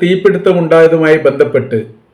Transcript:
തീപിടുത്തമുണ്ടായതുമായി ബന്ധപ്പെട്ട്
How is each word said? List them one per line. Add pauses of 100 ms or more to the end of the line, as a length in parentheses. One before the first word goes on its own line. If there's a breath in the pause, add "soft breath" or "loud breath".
തീപിടുത്തമുണ്ടായതുമായി
ബന്ധപ്പെട്ട് (340)